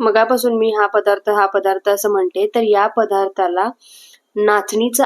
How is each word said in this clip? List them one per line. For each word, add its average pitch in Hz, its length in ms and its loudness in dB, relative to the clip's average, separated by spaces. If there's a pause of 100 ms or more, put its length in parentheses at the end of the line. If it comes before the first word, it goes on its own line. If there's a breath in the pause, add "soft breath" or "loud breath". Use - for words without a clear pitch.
मगापासून 233 580 0
मी 220 160 0
हा 208 200 0
पदार्थ, 202 360 0
हा 208 240 2
पदार्थ 190 340 -2
असं 202 240 0
म्हणते, 190 420 -2
तर 233 100 0
या 208 220 2 (100)
पदार्थाला 196 720 -2 (680 loud breath)
नाचणीचं 208 680 0